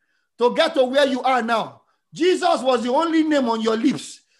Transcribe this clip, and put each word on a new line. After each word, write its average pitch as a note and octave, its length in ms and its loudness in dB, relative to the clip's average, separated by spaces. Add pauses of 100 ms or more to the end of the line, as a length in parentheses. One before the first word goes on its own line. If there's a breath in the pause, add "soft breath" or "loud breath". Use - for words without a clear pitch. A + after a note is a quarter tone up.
(380)
to A#3+ 160 2
get C#4 200 0
to C4 100 2
where C#4 220 2
you B3+ 160 -2
are B3+ 200 0
now, A3 400 -4 (300)
Jesus E4+ 480 0
was B3 220 0
the A#3+ 100 -2
only D#4+ 320 2
name C#4+ 240 0
on A3+ 140 -2
your A3 140 0
lips. A3+ 440 -4 (200)